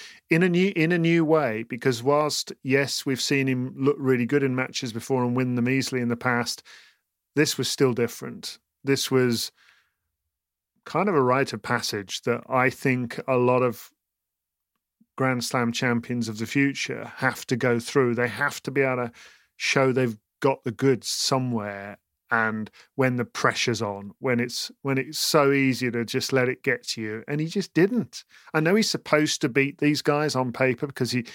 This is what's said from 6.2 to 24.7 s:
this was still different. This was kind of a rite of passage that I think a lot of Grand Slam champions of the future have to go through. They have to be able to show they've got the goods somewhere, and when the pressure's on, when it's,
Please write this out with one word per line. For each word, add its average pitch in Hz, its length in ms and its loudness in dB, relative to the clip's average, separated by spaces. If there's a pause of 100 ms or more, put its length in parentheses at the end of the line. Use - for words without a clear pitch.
this 147 220 2
was 131 120 -4
still 131 240 2
different. - 640 -6 (260)
This 135 280 0
was 127 400 2 (1300)
kind 185 240 -2
of 185 60 0
a 143 60 4
rite 131 320 2
of 110 80 -8
passage 107 640 -4
that 117 260 -2
I 127 220 2
think 127 560 -2
a 131 100 2
lot 123 240 4
of 123 300 -4 (1300)
Grand 127 260 0
Slam 120 280 -2
champions 120 580 -2
of 110 100 -8
the 113 80 -4
future 135 720 -2
have - 300 -2
to 131 80 0
go 120 240 0
through. 120 360 2
They 120 140 0
have 127 340 -4
to 139 80 -6
be 139 100 0
able 127 260 0
to 117 40 -10 (440)
show 135 360 2
they've 123 260 0 (220)
got 135 240 2
the 123 80 -4
goods 127 360 0
somewhere, 104 880 -4 (320)
and 110 400 0 (260)
when 131 200 2
the 120 100 -2
pressure's 117 560 0
on, 101 380 -6
when 123 200 0
it's, 120 300 -4 (120)